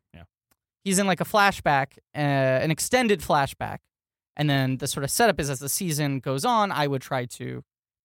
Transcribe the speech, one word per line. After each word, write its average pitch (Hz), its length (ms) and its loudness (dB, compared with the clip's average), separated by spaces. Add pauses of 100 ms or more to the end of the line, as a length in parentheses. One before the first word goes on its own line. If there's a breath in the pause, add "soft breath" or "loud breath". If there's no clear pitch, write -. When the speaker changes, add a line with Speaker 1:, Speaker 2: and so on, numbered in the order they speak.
(140)
Speaker 1:
Yeah. 85 80 -20 (600)
Speaker 2:
He's 190 140 0
in, 202 80 2
like, 180 140 0
a 175 40 -4
flashback, 165 760 2 (160)
uh, - 40 -6
an 139 520 2
extended 208 500 2
flashback. - 580 -2 (580)
And 151 120 0
then 131 280 0
the 143 100 -4
sort 139 160 -4
of 139 80 -2
setup 214 300 2
is 143 100 -2
as 139 80 -4
the 143 100 -8
season 147 520 -2
goes 135 240 -2
on, 220 260 2
I 147 160 0
would 139 160 -2
try 127 240 -4
to 123 380 -12 (400)